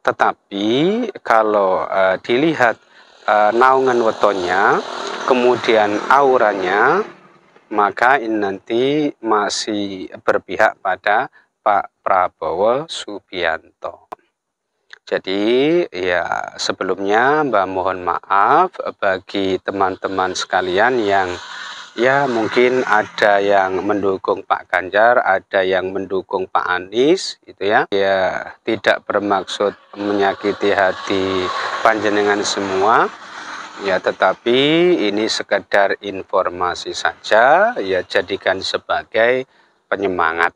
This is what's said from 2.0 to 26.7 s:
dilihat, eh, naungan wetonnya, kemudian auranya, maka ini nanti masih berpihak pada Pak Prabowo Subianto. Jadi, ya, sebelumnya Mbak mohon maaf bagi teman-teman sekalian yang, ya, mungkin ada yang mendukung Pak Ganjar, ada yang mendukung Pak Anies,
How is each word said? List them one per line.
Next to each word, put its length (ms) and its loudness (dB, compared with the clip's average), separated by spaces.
dilihat, 560 0
eh, 240 4
naungan 480 4
wetonnya, 800 2
kemudian 680 2
auranya, 960 2
maka 520 2
ini 160 -2
nanti 460 -2
masih 880 -4
berpihak 600 0
pada 480 -2
Pak 400 -2
Prabowo 800 0
Subianto. 1200 -8
Jadi, 880 0
ya, 720 -4
sebelumnya 800 0
Mbak 240 0
mohon 400 -4
maaf 720 2
bagi 640 -2
teman-teman 720 -4
sekalian 640 0
yang, 280 0
ya, 320 2
mungkin 560 0
ada 560 2
yang 400 2
mendukung 640 -2
Pak 240 -4
Ganjar, 560 2
ada 400 0
yang 240 0
mendukung 560 -4
Pak 240 -4
Anies, 800 -2